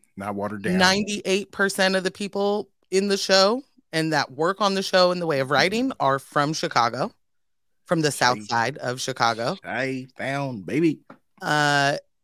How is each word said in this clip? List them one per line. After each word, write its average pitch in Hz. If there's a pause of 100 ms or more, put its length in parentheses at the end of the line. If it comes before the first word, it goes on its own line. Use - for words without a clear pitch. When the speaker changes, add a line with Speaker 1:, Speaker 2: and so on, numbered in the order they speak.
(180)
Speaker 1:
not 101
watered 101
down. 107
Speaker 2:
Ninety-eight 202
percent 196
of 185
the 185
people 202 (220)
in 196
the 196
show 196 (320)
and 160
that 143
work 165
on 196
the 190
show 180
in 180
the 170
way 151
of 131
writing 196
are 135
from 147
Chicago, 131 (760)
from 165
the 147
south 123
Speaker 1:
Chi- 107
Speaker 2:
side 117
of 127
Chicago. 117
Speaker 1:
Chi-town, 131
baby. 143 (420)
Speaker 2:
Uh, 147 (280)